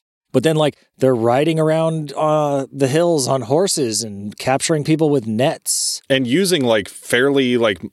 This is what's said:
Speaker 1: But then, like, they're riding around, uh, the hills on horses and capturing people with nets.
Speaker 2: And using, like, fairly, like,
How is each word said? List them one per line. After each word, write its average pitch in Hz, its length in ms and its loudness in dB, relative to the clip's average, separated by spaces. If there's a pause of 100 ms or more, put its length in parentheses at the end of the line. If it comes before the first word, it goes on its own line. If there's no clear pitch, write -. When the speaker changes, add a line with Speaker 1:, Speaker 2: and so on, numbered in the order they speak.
(320)
Speaker 1:
But 131 120 2
then, 160 140 2
like, 151 200 0 (220)
they're 131 160 4
riding 131 440 2
around, 156 560 0
uh, 151 560 0
the 135 160 2
hills 156 400 0
on 135 140 0
horses 131 600 -2
and 104 340 -12
capturing 139 460 -2
people 156 260 2
with 139 160 0
nets. - 840 -4
Speaker 2:
And 135 200 0
using, 170 360 0
like, 110 240 2
fairly, 127 680 0
like, 110 240 0 (120)